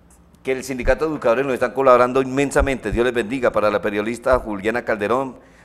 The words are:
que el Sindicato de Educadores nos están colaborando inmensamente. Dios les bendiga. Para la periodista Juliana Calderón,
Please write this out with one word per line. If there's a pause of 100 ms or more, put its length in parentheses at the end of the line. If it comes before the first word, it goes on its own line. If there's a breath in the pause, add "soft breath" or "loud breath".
(420)
que
el
Sindicato
de
Educadores
nos
están
colaborando
inmensamente.
Dios
les
bendiga.
Para
la
periodista
Juliana
Calderón, (280 soft breath)